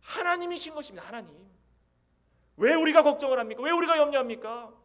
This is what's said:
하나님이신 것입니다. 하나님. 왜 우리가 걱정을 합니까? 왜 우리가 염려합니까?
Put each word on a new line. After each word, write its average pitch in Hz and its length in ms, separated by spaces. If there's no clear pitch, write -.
하나님이신 349 720
것입니다. 196 320
하나님. 202 280
왜 247 180
우리가 320 260
걱정을 285 380
합니까? 220 240
왜 302 80
우리가 330 260
염려합니까? 240 760